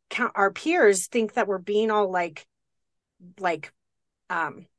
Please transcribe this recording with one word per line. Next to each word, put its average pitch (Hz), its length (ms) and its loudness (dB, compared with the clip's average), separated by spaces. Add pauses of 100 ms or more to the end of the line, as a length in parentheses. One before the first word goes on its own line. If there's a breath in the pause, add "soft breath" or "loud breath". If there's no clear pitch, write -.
(100)
co-, 233 240 -2
our 196 160 2
peers 214 580 2
think 220 260 -2
that 220 120 0
we're 196 120 -2
being 208 320 0
all, 208 200 2
like, 180 360 -4 (920)
like, 170 340 -4 (580)
um, 165 360 -6 (120)